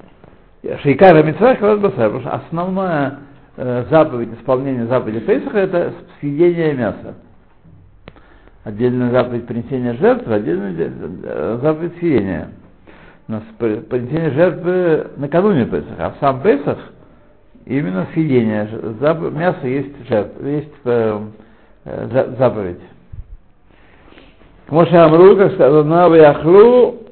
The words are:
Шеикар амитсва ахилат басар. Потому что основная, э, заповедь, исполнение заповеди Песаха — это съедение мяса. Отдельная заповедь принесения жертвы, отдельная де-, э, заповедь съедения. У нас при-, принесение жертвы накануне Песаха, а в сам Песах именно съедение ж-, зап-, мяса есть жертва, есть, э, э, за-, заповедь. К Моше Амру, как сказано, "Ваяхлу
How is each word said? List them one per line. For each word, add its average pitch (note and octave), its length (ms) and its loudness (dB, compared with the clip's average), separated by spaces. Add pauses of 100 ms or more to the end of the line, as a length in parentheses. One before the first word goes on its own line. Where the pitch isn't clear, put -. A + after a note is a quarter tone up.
(840)
Шеикар D#3 340 6
амитсва D#3 340 2
ахилат G#3 300 0
басар. A#2+ 300 0
Потому B2 100 -8
что A#2+ 100 -10
основная, E3 880 -6 (380)
э, B2 340 -6
заповедь, B2+ 480 2
исполнение C3 480 -4
заповеди A2+ 340 -2
Песаха — C4 400 -2
это F3 320 -2 (260)
съедение D#3 560 0
мяса. G#2 400 -6 (1500)
Отдельная B2 460 -2
заповедь A#2+ 360 -2
принесения A#2+ 480 -6
жертвы, F3 400 0
отдельная F3 380 -4
де-, D#3+ 180 -6 (320)
э, D2+ 400 -6
заповедь D#3 360 -2
съедения. G#2 500 -2 (800)
У A2+ 40 -8
нас G#2+ 100 -8 (160)
при-, A2 180 -2
принесение B2+ 540 -4
жертвы E3+ 760 0 (100)
накануне D3 500 0
Песаха, E2 400 -6
а - 40 -4
в - 80 -16
сам C3+ 220 -2
Песах G3+ 380 0 (880)
именно E3+ 460 -4
съедение A#2 540 0
ж-, A2 340 -10
зап-, D#3+ 300 -2
мяса D#3+ 380 -4
есть - 400 -6
жертва, G#2+ 380 -4
есть, D3 260 -6 (120)
э, A2 360 0 (640)
э, - 260 -10
за-, B2+ 280 -2
заповедь. G#2 420 -2 (1900)
К - 60 -10
Моше E3 240 4
Амру, E3+ 400 8
как F#3+ 160 2
сказано, D#3 560 4
"Ваяхлу E3 880 6 (160)